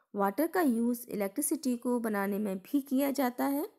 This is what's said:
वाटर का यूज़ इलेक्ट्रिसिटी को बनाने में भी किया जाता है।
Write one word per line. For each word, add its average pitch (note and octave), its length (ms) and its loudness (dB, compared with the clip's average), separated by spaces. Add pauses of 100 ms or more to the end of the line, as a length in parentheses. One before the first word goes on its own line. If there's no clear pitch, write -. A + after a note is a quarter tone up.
(140)
वाटर G3+ 340 0
का F4+ 140 0
यूज़ A#3 480 2
इलेक्ट्रिसिटी A#3+ 680 -2
को B3 220 -2
बनाने G3+ 400 -2
में G3 180 -2
भी C4+ 240 -2
किया C#4 300 0
जाता B3+ 340 0
है। C#4+ 220 0 (120)